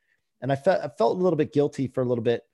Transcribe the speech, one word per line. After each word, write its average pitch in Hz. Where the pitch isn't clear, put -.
And 135
I 139
felt, 180
I -
felt 220
a 180
little 175
bit 147
guilty 143
for -
a 127
little 120
bit 117